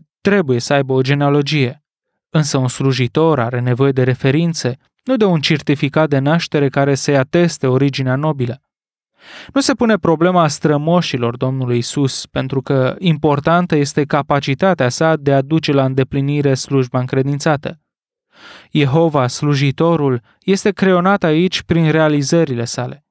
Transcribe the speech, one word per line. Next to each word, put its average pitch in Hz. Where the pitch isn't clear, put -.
trebuie 165
să -
aibă 135
o 131
genealogie, 143
însă 151
un 131
slujitor 135
are 123
nevoie 127
de 131
referințe, 135
nu 254
de 214
un 170
certificat 151
de 139
naștere 143
care 139
să-i 143
ateste 165
originea 131
nobilă. 139
Nu 269
se 277
pune 220
problema 170
strămoșilor 147
Domnului 131
Isus, -
pentru 131
că 131
importantă 165
este 147
capacitatea 143
sa 160
de 143
a 139
duce 156
la 139
îndeplinire 139
slujba 131
încredințată. 139
Jehova, 147
slujitorul, 143
este 196
creionat 190
aici 170
prin 160
realizările 147
sale. 127